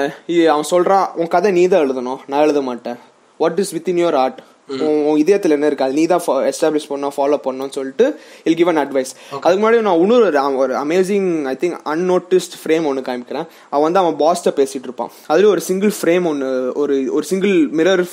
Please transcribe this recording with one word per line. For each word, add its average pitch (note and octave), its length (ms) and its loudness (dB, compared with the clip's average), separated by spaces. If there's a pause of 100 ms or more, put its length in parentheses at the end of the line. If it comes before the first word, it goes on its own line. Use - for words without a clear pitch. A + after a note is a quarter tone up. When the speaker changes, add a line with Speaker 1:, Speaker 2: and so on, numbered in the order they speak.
(280)
Speaker 1:
இ-, E3+ 180 2
அவன் D3+ 240 2
சொல்றான், F3+ 440 2
"உன் E3 140 -4
கதை F#3 240 2
நீ F3 160 4
தான் D3 220 2
எழுதணும், C3 280 -6 (100)
நான் C#3 140 0
எழுத D3 200 2
மாட்டேன். A#2+ 340 -8 (440)
What E3 160 0
is F#3+ 180 0
within E3 200 -4
your E3+ 200 0
heart? C3 240 0 (300)
Speaker 2:
ம். C3+ 120 -8
Speaker 1:
உன், D3+ 260 0
உன் D3+ 180 2
இதயத்துல F#3 260 2
என்ன D3 160 2
இருக்கு, C#3+ 180 0
அது C3+ 100 -2
நீ D#3 120 0
தான் F3 220 2
ஃபா-, C3 240 0
எஸ்டாப்ளிஷ் D3+ 380 -2
பண்ணணும், C#3+ 280 -6
ஃபாலோ C#3+ 260 0
பண்ணணும்னு" C3 260 -6
சொல்லிட்டு C#3 500 -2 (260)
he'll D#3+ 120 0
give E3+ 100 2
an E3+ 100 2
advice. C3+ 300 -2 (240)
Speaker 2:
Okay. C#3 100 -10
Speaker 1:
அதுக்கு G3 280 2
முன்னாடி A#3 120 4
நான் G3 160 2
இன்னொரு G#3+ 280 4
ஒரு, C#3+ 320 0
ஒரு B2+ 160 0
amazing, F3 680 0
I C3 160 -6
think, F3 260 -4
unnoticed F3+ 800 -2
frame D#3+ 200 0
ஒண்ணு C3+ 140 -2
காமிக்கிறேன். B2 460 -8 (220)
அவன் D3+ 220 2
வந்து F#3 80 2
அவன் E3+ 140 2
பாஸ்ட்ட D#3 340 2
பேசிட்டு C3+ 360 -2
இருப்பான். B2 280 -10 (160)
அதுல F3 200 4
ஒரு F3 140 4
சிங்கிள் F#3+ 400 0
ஃப்ரேம் F3 260 2
ஒண்ணு, C3 460 -4
ஒரு, C#3 400 -2
ஒரு D3 100 0
சிங்கிள் F#3 460 0
மிரர் F3 440 0